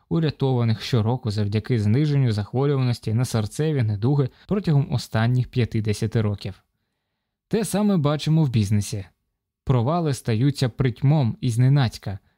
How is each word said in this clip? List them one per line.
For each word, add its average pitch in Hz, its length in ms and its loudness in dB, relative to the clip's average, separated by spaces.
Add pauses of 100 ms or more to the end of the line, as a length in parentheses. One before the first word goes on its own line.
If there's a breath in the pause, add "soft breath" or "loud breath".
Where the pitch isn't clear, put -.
урятованих 131 720 0
щороку 117 500 0
завдяки 107 480 -2
зниженню 131 520 2
захворюваності 120 840 -2
на 123 120 0
серцеві 131 580 -2
недуги 117 460 0 (180 loud breath)
протягом 170 460 0
останніх 120 540 0
п'ятдесяти 110 720 -2
років. 101 420 -6 (840)
Те 208 180 0
саме 202 320 2
бачимо 151 460 2
в 139 60 0
бізнесі. 104 560 0 (580)
Провали 143 500 0
стаються 127 560 0
притьмом 131 720 0
і 131 80 -2
зненацька, 123 680 0 (180)